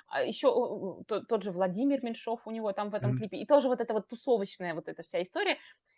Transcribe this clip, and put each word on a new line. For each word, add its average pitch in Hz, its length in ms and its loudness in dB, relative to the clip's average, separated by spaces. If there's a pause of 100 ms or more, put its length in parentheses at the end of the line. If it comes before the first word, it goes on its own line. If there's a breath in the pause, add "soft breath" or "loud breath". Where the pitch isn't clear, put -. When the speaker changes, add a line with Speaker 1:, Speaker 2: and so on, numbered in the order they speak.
Speaker 1:
а 135 160 0
еще, 240 280 2
о, 196 500 0
о, - 40 -14
то, 202 160 -2
тот 214 220 -2
же 202 80 -2
Владимир 196 520 2
Меньшов 233 440 -6
у 220 40 -8
него 220 220 -4
там 208 180 -4
в 214 40 -2
этом - 180 0
Speaker 2:
Мгм. - 20 0
Speaker 1:
клипе, 214 220 -4
и - 100 -6
тоже 285 220 8
вот 247 120 2
эта 226 120 -2
вот 214 140 -2
тусовочная 196 680 -2
вот 165 140 -8
эта 165 140 -10
вся 175 200 -4
история. 370 340 -2 (400 soft breath)